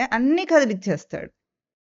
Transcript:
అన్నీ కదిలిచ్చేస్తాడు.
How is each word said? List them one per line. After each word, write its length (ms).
అన్నీ 320
కదిలిచ్చేస్తాడు. 880